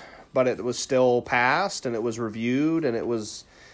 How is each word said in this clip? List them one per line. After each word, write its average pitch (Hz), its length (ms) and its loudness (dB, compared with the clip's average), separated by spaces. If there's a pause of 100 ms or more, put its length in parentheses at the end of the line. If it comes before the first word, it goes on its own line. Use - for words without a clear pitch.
(340)
but 127 140 4
it 104 160 -2
was 120 160 -4
still 127 420 4
passed, 135 640 0
and 123 80 -2
it 110 80 -2
was 113 160 -2
reviewed, 127 680 0
and 117 100 0
it 92 100 -2
was 110 380 -4 (300)